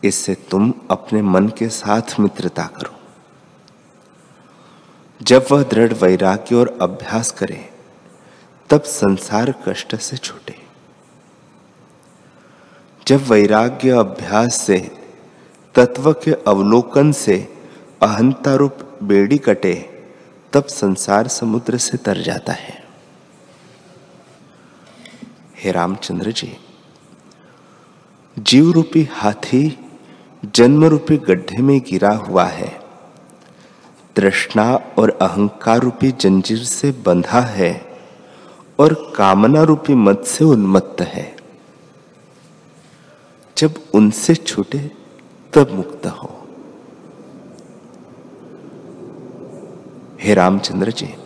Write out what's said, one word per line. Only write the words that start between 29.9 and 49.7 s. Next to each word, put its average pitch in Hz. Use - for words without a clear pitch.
जन्म 135
रूपी 156
गड्ढे 110
में 139
गिरा 98
हुआ 98
है, -
तृष्णा 107
और -
अहंकार 101
रूपी 127
जंजीर 101
से 123
बंधा 104
है 101
और 156
कामना 107
रूपी 151
मद 101
से -
उन्मत्त 98
है। -
जब 156
उनसे 107
छूटे 143
तब 143
मुक्त -
हो। -